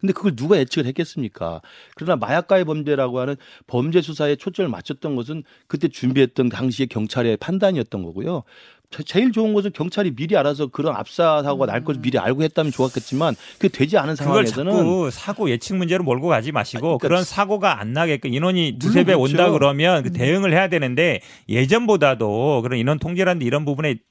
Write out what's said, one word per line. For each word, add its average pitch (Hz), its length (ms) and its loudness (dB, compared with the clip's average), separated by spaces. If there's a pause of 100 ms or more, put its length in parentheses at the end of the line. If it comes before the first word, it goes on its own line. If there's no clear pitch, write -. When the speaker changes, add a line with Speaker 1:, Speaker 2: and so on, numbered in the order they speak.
Speaker 1:
근데 190 100 0
그걸 185 240 -2
누가 156 220 2
예측을 139 300 0
했겠습니까? 110 760 -8 (340)
그러나 160 220 0
마약과의 165 480 0
범죄라고 139 540 -2
하는 135 160 -4 (320)
범죄 156 340 0
수사에 147 340 -2
초점을 185 340 -4
맞췄던 135 460 -8
것은 135 280 -6 (240)
그때 156 200 -2
준비했던 131 600 2
당시의 120 380 -2
경찰의 113 500 -2
판단이었던 175 680 -2
거고요. 107 400 -6 (460)
제-, - 140 -14
제일 240 280 2
좋은 220 220 0
것은 202 200 0
경찰이 180 400 -2
미리 165 240 -2
알아서 143 300 0
그런 151 280 -4
압사 151 460 2
사고가 139 240 0
날 117 180 -2
것을 151 160 -4
Speaker 2:
음. 110 40 -10
Speaker 1:
미리 123 160 0
알고 127 240 0
했다면 156 300 0
좋았겠지만 131 640 -2 (180)
그게 - 160 2
되지 156 280 0
않은 151 180 0
Speaker 3:
그걸 139 300 2
Speaker 1:
상황에서는 127 260 -2
Speaker 3:
자꾸 170 380 2
사고 196 400 -4
예측 - 280 -2
문제로 180 260 0
몰고 135 240 0
가지 135 240 0
마시고 117 260 -4
Speaker 1:
아니, 143 220 0
그러니까 - 80 -2
Speaker 3:
그런 175 160 2
사고가 196 560 0
안 110 140 -6
나게끔 147 380 -2
인원이 165 420 0
Speaker 1:
물론 123 60 -10
Speaker 3:
두세 196 240 4
배 180 120 4
Speaker 1:
그렇죠. 143 60 4
Speaker 3:
온다 151 300 4
그러면 147 520 2
그 98 60 -2
Speaker 2:
음. 87 40 -4
Speaker 3:
대응을 160 400 2
해야 185 140 4
되는데 147 540 0 (280)
예전보다도 135 1120 2
그런 123 160 -4
인원 135 220 0
통제라든지 175 460 -2
이런 143 200 0
부분에 143 300 -2 (160)